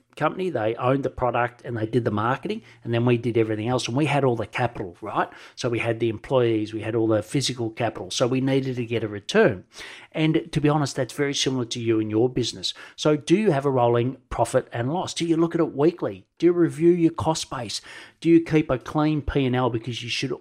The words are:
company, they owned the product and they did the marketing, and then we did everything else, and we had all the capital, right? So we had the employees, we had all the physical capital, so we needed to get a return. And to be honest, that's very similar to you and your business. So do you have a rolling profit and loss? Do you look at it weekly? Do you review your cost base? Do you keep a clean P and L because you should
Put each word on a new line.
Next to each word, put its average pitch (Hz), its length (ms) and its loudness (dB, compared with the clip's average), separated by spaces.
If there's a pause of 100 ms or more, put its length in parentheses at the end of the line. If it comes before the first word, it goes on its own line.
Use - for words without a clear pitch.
(140)
company, 185 340 -2
they 117 280 -2
owned 135 260 2
the 135 80 0
product 120 540 -2
and 120 120 -6
they 110 100 -4
did 117 180 0
the 117 80 0
marketing, 131 500 -2 (220)
and 117 100 -2
then 117 100 2
we 123 140 4
did 117 180 -2
everything 110 300 0
else, 123 220 -2
and 120 80 -2
we 151 100 2
had 139 160 0
all 123 140 2
the 110 100 -4
capital, 117 540 -4
right? 123 280 -4 (280)
So - 120 -4
we 117 120 -2
had 113 180 -2
the 117 100 0
employees, 113 640 0
we 110 100 -6
had 110 120 -4
all 113 140 2
the 107 140 2
physical 123 480 -4
capital, 107 420 -4
so 127 160 0
we 131 120 0
needed 131 360 0
to 120 100 -4
get 113 160 -2
a 110 60 -4
return. 104 560 0 (480)
And 160 400 0
to 151 80 0
be 147 80 4
honest, 147 260 0
that's 131 180 -4
very 143 220 -2
similar 131 300 -2
to 117 160 -8
you 113 180 2
and 107 100 -2
your 110 220 2
business. 113 440 -4 (200)
So 151 220 2
do 160 200 2
you 214 140 4
have 139 160 2
a 143 40 2
rolling 120 480 2 (120)
profit - 420 0
and 123 200 -4
loss? 131 220 -6
Do 170 120 -4
you 165 100 2
look 165 200 2
at 165 40 2
it 147 140 0
weekly? 139 500 0 (140)
Do 165 80 4
you 175 60 6
review 165 380 4
your 170 200 4
cost - 400 -2
base? 127 300 -8 (400)
Do 160 80 -2
you 165 120 8
keep 156 300 2
a 127 80 0
clean 156 440 0
P 139 240 0
and 123 100 2
L 127 140 2
because 117 340 -6
you 120 40 -10
should 131 320 -4